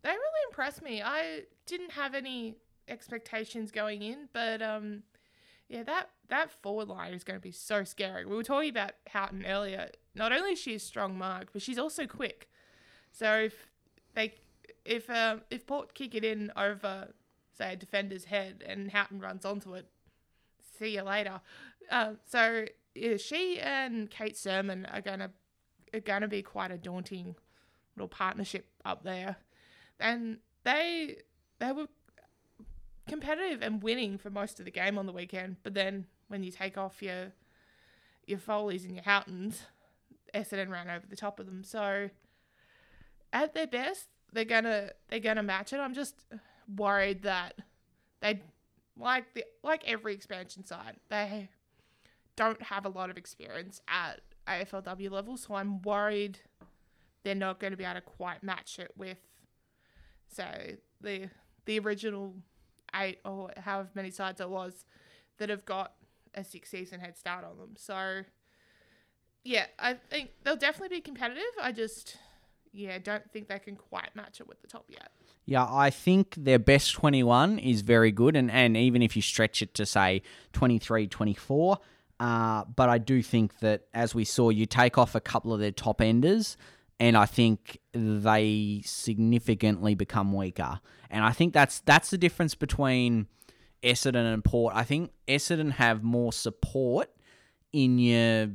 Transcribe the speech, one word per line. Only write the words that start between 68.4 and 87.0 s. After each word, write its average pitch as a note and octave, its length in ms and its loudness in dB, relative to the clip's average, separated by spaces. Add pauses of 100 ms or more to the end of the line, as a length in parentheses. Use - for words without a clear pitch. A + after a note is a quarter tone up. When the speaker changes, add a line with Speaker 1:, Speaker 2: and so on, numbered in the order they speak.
Speaker 1:
yeah, A#3+ 200 0 (140)
I B3 160 -2
think C4+ 360 -10 (120)
they'll D4 140 0
definitely F4 420 -4
be - 20 -8
competitive. B3+ 420 -8 (180)
I B3 120 -4
just, A3 460 -10 (520)
yeah, F#3+ 280 -12
don't G#3 340 -8
think G#3+ 160 -12
they G3 100 -8
can G3+ 180 -16
quite - 380 -10
match - 260 -18
it - 80 -20
with - 120 -20
the - 80 -20
top - 220 -20
yet. - 200 -20 (360)
Speaker 2:
Yeah, B2+ 200 4
I C#3 220 6
think F#3 480 4
their C3+ 220 6
best C#3 340 8
twenty-one C#3 640 6
is A#2+ 220 2
very A2+ 320 8
good, A#2+ 240 6
and, B2+ 140 4
and A#2 260 6
even B2 240 6
if A2+ 160 4
you G#2+ 60 2
stretch - 400 2
it G#2 120 -6
to, G#2+ 120 0
say, F#2+ 360 4 (300)
twenty-three, A2+ 540 4
twenty-four, C#3 720 2 (420)
uh, A2+ 440 2
but B2 260 4
I A#2+ 80 6
do B2 240 4
think A2+ 380 2
that, G#2+ 340 2
as A#2 200 0
we A#2 100 2
saw, A#2 260 4
you A2 160 4
take B2 320 6
off B2 160 6
a A2 60 2
couple A2+ 340 -2
of G#2 60 -2
their G#2 120 0
top - 300 0
enders, C#3+ 540 4 (440)